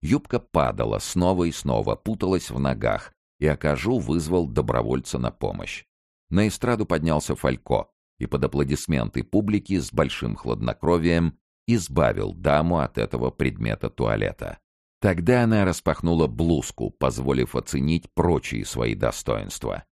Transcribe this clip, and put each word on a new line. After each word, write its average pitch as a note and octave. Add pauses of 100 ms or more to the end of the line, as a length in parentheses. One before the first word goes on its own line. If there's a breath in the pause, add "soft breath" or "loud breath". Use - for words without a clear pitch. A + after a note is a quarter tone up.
Юбка A2+
падала A1
снова F2+
и E2+
снова, G#1+
путалась F#2+
в A#1
ногах, A1+ (280)
и D2
Акажу D2+
вызвал E2
добровольца A#1+
на A#1+
помощь. - (460)
На G2
эстраду G#2+
поднялся D#2
Фалько B1+ (300)
и B1+
под C2+
аплодисменты C#2
публики G2+
с C2
большим C2
хладнокровием D#2+ (280)
избавил A#1
даму D#2+
от B1+
этого A#1+
предмета A1+
туалета. G#1 (420)
Тогда G#2
она A2
распахнула E2
блузку, C2
позволив C2
оценить D2
прочие D2+
свои A#1
достоинства. G1+